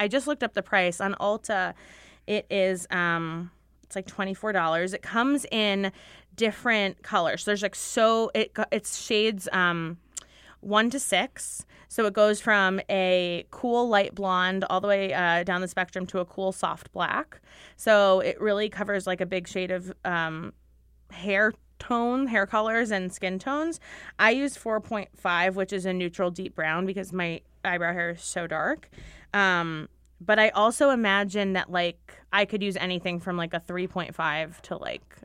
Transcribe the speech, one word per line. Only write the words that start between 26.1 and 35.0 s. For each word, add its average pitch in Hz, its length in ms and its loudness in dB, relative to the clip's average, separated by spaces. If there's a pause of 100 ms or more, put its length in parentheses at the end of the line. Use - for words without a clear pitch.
deep 180 240 -8
brown 165 320 -2
because 190 260 -6
my 170 280 -4 (240)
eyebrow 175 280 0
hair 170 180 -2
is 170 120 -10
so 170 240 -6
dark. 165 420 -4 (460)
Um, 170 540 2 (320)
but 214 180 4
I 214 120 6
also 233 400 4
imagine 202 640 2
that, 180 160 -4
like, 175 500 -4 (120)
I 202 120 4
could 208 180 -2
use 196 140 -2
anything 180 440 -4
from, 180 160 -4
like, 170 160 -4
a 165 80 -4
three 180 280 -6
point - 260 -6
five 160 480 -4
to, - 140 -10
like, - 260 -8 (220)